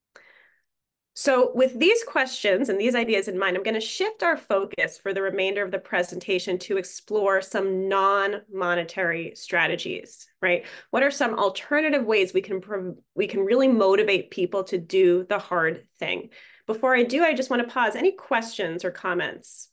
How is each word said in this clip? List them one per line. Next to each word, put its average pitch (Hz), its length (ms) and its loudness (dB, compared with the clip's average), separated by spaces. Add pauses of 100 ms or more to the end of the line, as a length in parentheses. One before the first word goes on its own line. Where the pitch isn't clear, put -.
(1200)
So 254 340 4
with 254 240 2
these 403 280 4
questions 247 640 0
and 196 100 0
these 240 160 0
ideas 226 320 0
in 190 100 -6
mind, 185 200 0
I'm 185 60 -4
gonna 220 180 -2
shift 415 420 -4
our 339 140 2
focus - 600 -4
for 196 160 -6
the 196 80 -2
remainder 196 400 -2
of 196 80 -4
the 196 80 -4
presentation 180 840 -4
to 196 180 -4
explore 196 640 0
some 190 480 -2
non-monetary 190 1500 0
strategies, - 920 -4 (120)
right? 180 240 0 (260)
What 247 120 2
are 285 80 4
some 254 260 -2
alternative 285 680 0
ways 202 280 2
we 185 80 2
can 190 200 -6
prov-, 185 340 -8 (200)
we 196 120 0
can - 140 -2
really 240 260 4
motivate 202 640 4
people 190 320 -2
to 190 140 -4
do 180 480 4
the 202 140 -2
hard 165 440 -2 (160)
thing? - 300 -6 (380)
Before 254 280 2
I 247 80 4
do, 254 180 2
I 330 120 4
just 254 160 -4
wanna 240 180 0
pause. 233 300 0
Any 349 160 2
questions 208 720 -4
or 180 60 -2
comments - 800 -6